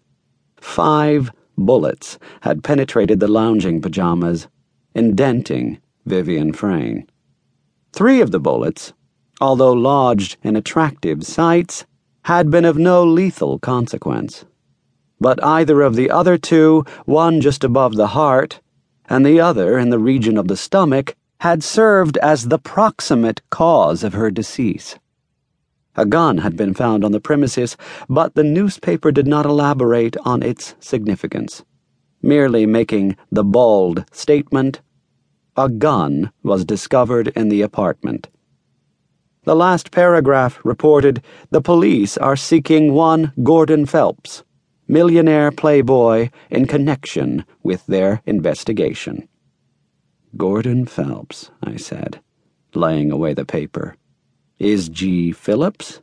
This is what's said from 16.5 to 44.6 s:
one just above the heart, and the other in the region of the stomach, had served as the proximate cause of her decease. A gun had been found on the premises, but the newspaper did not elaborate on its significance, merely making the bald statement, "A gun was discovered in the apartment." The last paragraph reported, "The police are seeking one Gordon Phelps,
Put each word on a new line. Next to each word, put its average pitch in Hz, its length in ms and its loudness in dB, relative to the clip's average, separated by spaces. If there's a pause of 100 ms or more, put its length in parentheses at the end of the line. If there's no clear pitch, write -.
one 160 360 2
just 139 220 0
above 127 320 0
the 104 140 2 (100)
heart, 139 420 0 (480)
and 131 160 2
the 156 160 6
other 123 380 0
in 123 120 0
the 120 80 0
region 113 380 0
of 95 120 -2
the 101 80 -2
stomach, 139 580 0 (260)
had 170 220 0
served 196 560 2
as 143 300 0
the 151 100 2
proximate 127 920 -2
cause 98 520 2
of 101 120 -4
her 110 160 -2
decease. 107 680 -6 (1000)
A 110 120 0
gun 143 320 2
had 85 180 -4
been 98 180 -2
found 110 300 -2
on 104 80 0
the 104 80 -2
premises, 135 560 -2 (320)
but 156 260 -2
the 156 80 2
newspaper 165 680 -2
did 139 140 0
not 147 200 0
elaborate 131 800 0
on 123 180 -2
its - 380 -8
significance, - 840 -6 (600)
merely 135 440 2
making 107 500 0 (140)
the 92 140 0
bald 98 680 2
statement, 139 680 -2 (760)
"A 135 120 0
gun 107 640 -2 (100)
was 95 220 -2
discovered 117 640 -2
in 110 200 -2
the 104 140 2
apartment." 92 680 -6 (1160)
The 156 100 2
last 175 360 0
paragraph 139 760 2
reported, 139 580 2 (280)
"The 156 120 0
police 170 560 2
are 135 180 0
seeking 156 560 2
one 160 400 2 (100)
Gordon 151 440 2
Phelps, - 560 -2 (460)